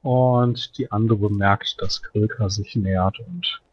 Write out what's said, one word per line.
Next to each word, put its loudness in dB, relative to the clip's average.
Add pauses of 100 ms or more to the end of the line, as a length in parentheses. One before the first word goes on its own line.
und 2
die -4
andere 2
bemerkt, 0
dass -2
Grilka -2
sich -6
nähert 0
und -8 (120)